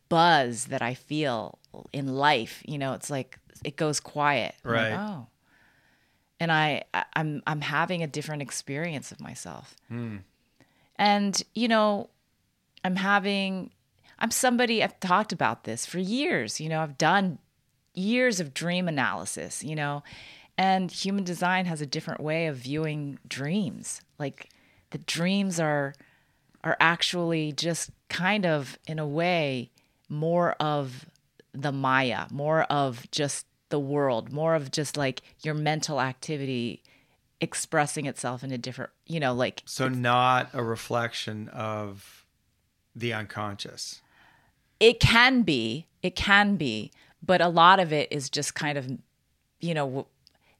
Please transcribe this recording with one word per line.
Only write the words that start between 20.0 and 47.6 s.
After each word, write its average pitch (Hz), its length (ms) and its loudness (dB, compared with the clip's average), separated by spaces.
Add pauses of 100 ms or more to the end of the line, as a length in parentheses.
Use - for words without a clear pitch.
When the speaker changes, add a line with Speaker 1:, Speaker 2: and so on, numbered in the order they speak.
Speaker 1:
and 185 320 2
human 196 340 -2
design 180 420 0
has 165 140 -4
a 151 60 -4
different 151 340 -6
way 160 260 -2
of 147 100 -2
viewing 143 600 -4 (100)
dreams. 151 720 -4 (180)
Like, 143 320 -10 (400)
the 156 80 -8
dreams 185 640 -2
are, 147 340 0 (720)
are 160 160 0
actually 165 720 2
just 156 380 -4 (180)
kind 190 360 0
of, 147 420 0
in 156 120 -6
a 156 80 -2
way, 147 640 0 (380)
more 165 460 2
of 143 520 -2 (460)
the 139 200 -4
Maya, 131 580 0
more 151 340 0
of 135 460 0
just - 360 -4 (240)
the 147 100 0
world, 135 520 0
more 160 220 2
of 143 160 -2
just, 151 280 -4
like, 135 240 -2 (200)
your 151 120 -2
mental 151 460 0
activity 131 840 -4 (580)
expressing 156 680 -2
itself 127 380 -6
in 135 80 -6
a 127 60 -4
different, 123 320 -10 (160)
you 165 120 -6
know, 135 140 2
like, 120 320 0
Speaker 2:
So - 220 -2
Speaker 1:
it's 131 100 -2
Speaker 2:
not 127 560 4
a 123 100 -4
reflection 113 840 -4
of 107 800 -8 (680)
the 117 200 -4
unconscious. - 880 -8 (760)
Speaker 1:
It 226 220 8
can 247 420 8
be, 135 440 0 (160)
it 180 120 -2
can 202 420 4
be, 117 360 -2 (300)
but 180 180 4
a 170 80 4
lot 175 320 8